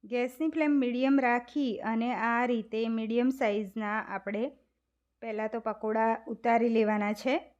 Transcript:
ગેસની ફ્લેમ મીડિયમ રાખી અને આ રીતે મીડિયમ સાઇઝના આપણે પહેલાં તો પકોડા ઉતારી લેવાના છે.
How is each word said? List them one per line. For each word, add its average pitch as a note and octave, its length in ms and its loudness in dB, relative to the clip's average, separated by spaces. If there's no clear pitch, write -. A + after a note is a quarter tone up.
ગેસની B3 440 -2
ફ્લેમ D#4 220 2
મીડિયમ C4 500 4
રાખી A#3+ 580 0
અને A3+ 360 -2
આ A#3 300 0
રીતે A3+ 440 -2
મીડિયમ A3+ 420 0
સાઇઝના G#3+ 800 -2
આપણે G#3 500 -6
પહેલાં A3 280 -4
તો A3+ 120 -6
પકોડા A3 680 -2
ઉતારી A#3 420 2
લેવાના G#3+ 440 2
છે. C4 480 -4